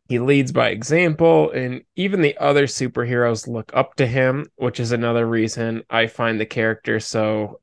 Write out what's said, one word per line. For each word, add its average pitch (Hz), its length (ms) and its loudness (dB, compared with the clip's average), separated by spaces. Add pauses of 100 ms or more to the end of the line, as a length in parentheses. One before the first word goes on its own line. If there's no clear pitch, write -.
He 123 120 0
leads 135 320 2
by 120 160 2
example, 156 800 2
and 127 320 -6 (140)
even 190 240 -2
the 147 180 2
other 143 280 2
superheroes 120 840 -2
look 117 260 -10
up - 220 0
to 135 100 2
him, 131 400 0 (100)
which 123 220 -4
is 117 140 -2
another 117 340 0
reason 113 640 -2
I 113 160 2
find 113 320 -2
the 110 80 -4
character 110 540 -2
so 110 640 -4